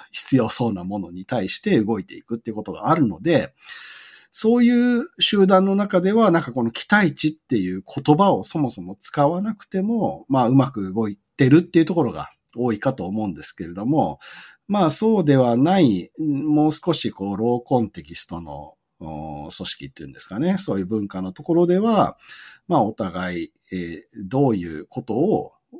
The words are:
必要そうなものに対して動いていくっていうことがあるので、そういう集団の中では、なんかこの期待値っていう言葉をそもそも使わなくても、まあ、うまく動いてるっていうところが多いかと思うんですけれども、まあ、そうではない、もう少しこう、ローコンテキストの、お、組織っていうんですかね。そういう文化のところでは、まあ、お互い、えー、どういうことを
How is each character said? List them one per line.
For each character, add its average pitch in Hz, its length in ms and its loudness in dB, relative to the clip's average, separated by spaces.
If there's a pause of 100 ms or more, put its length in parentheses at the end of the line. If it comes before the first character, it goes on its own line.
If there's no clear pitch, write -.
(120)
必 - 240 0
要 113 140 2
そ 117 180 -2
う 107 60 -2
な 90 100 -6
も 101 140 -6
の 87 120 -8
に 90 140 -12
対 117 240 -4
し - 120 -6
て 160 200 2
動 107 180 0
い - 60 -8
て - 120 -18
い - 60 -16
く 117 140 -6
っ - 20 -16
て 113 120 -10
い - 20 -8
う - 20 -14
こ 104 80 -8
と 92 100 -10
が 113 180 -4
あ 160 40 4
る 156 120 4
の 87 160 -4
で、 139 320 2 (760)
そ 226 260 2
う 240 80 4
い 240 340 4
う 302 100 -4 (100)
集 196 280 4
団 190 180 6
の 196 100 2
中 196 280 0
で 196 100 2
は、 220 180 6
な 165 100 4
ん - 20 -2
か 123 100 -10
こ 127 100 -2
の 117 80 0
期 - 160 -8
待 196 280 4
値 - 140 -2
っ - 40 2
て - 240 -4
い 92 200 0
う 98 60 -10
言 147 340 2
葉 190 160 4
を 95 120 -2
そ - 140 -6
も 135 120 -2
そ 92 120 -10
も 92 180 -12
使 - 260 0
わ 175 140 0
な 208 140 -4
く - 100 -18
て 190 160 -4
も、 208 480 -4
ま 131 140 2
あ、 117 60 2
う 131 60 4
ま 135 160 4
く 92 220 -6
動 110 160 -2
い 98 100 -8 (180)
て 131 120 4
る 147 100 8
っ 175 40 6
て 175 160 0
い 160 40 8
う - 20 2
と 170 100 -2
こ 165 80 2
ろ 107 100 0
が - 180 -10 (260)
多 120 160 0
い 104 80 -4
か 104 120 0
と 90 140 -10
思 107 180 -4
う 104 40 -4
ん 82 60 -8
で 73 80 -14
す - 100 -10
け 90 120 -12
れ 85 100 -12
ど 101 120 -8
も、 117 320 0 (500)
ま 208 180 2
あ、 202 40 2
そ 220 300 2
う 165 40 -2
で 143 120 4
は 120 200 4
な 175 240 4
い、 101 380 2
も 151 500 2
う 151 40 2
少 - 200 -2
し - 200 -4
こ 98 200 -6
う、 95 40 -4
ロ 120 280 0
ー - 20 -20
コ 127 140 2
ン 107 100 -2
テ 82 120 -14
キ 80 120 -18
ス - 120 -6
ト 85 140 -10
の、 73 340 -14 (240)
お、 78 500 -10
組 - 20 -16
織 - 360 -8
っ 69 40 -18
て - 120 -20
い 73 40 -14
う - 20 -18
ん 135 40 -18
で - 80 -20
す - 80 -14
か 95 100 -8
ね。 180 200 0
そ 104 180 -4
う - 40 -2
い - 20 -4
う 90 40 -6
文 104 200 -4
化 92 140 -10
の 92 120 -8
と - 100 -18
こ 165 120 -2
ろ 175 120 4
で 175 120 2
は、 214 380 0 (500)
ま 170 120 2
あ、 120 40 4
お 107 100 0
互 90 520 -6
い、 - 80 -14 (180)
え 92 60 -8
ー、 85 260 -10 (140)
ど 123 320 0
う 110 80 2
い 82 240 -6
う - 60 -14
こ - 160 -10
と 107 120 -8
を 175 380 0 (280)